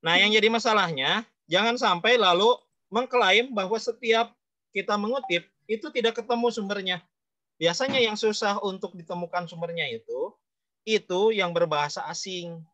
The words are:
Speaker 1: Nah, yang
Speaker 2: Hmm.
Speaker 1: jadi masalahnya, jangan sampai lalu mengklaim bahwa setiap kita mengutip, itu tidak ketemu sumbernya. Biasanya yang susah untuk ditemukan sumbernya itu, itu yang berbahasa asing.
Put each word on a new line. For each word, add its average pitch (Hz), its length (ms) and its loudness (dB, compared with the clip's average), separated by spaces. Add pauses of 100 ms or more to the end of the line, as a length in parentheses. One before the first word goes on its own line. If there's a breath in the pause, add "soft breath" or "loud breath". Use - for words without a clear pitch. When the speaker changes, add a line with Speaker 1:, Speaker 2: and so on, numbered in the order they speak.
Speaker 1:
Nah, 165 160 2
yang 208 160 4
Speaker 2:
Hmm. 220 60 4
Speaker 1:
jadi 214 100 4
masalahnya, 190 640 0 (340)
jangan 220 320 2
sampai 214 400 2
lalu 196 320 6 (400)
mengklaim 240 640 2
bahwa 202 240 -2
setiap 226 560 0 (400)
kita 208 240 -2
mengutip, 208 480 -2 (240)
itu 220 240 -4
tidak 226 240 0
ketemu 233 320 0
sumbernya. 196 480 -4 (640)
Biasanya 262 420 0
yang 214 160 0
susah 208 460 0
untuk 190 340 -6
ditemukan 175 480 -6
sumbernya 170 400 -8
itu, 127 480 -8 (540)
itu 214 480 0
yang 185 160 0
berbahasa 156 560 0
asing. 170 560 -10 (100)